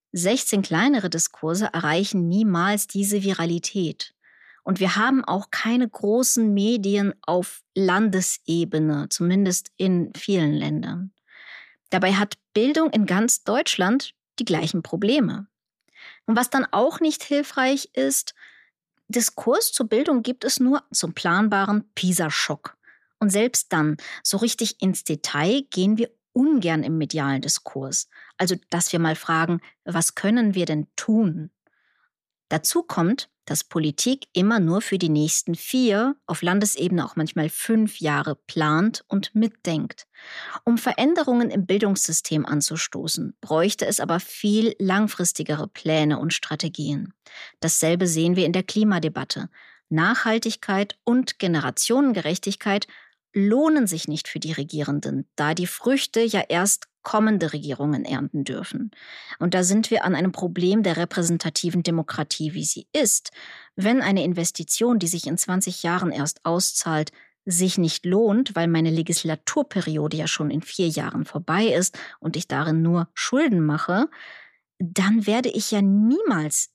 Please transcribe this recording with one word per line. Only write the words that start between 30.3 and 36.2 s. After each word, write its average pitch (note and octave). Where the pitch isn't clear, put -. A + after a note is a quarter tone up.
wir F3+
denn D3+
tun? F3+
Dazu A#3
kommt, F#3
dass -
Politik E3
immer G#3
nur F3
für -
die F3
nächsten D#3
vier, B3